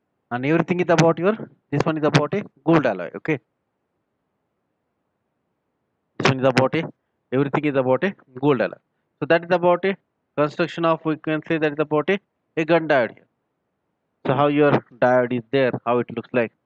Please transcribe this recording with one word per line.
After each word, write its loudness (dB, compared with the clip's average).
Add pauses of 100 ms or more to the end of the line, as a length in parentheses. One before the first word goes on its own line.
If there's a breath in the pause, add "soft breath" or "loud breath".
(320)
And -4
everything 0
is -2
about 2
your, -2 (340)
this -2
one -2
is -2
about 0
a -6 (180)
gold 2
alloy. -4
Okay. -6 (2750)
This 4
one 0
is 2
about 2
a, -4 (440)
everything 0
is 0
about 2
a -2 (240)
gold 2
alloy. -4 (420)
So -8
that 2
is -4
about 2
a -2 (400)
construction -2
of, 0
we -2
can -4
say -2
that -2
is -6
about -2
a, 0 (380)
a -2
gun 2
diode 2
here. -20 (1000)
So 2
how 2
your 2 (300)
diode 2
is -4
there, 0 (120)
how 0
it -2 (100)
looks -10
like. -2 (140)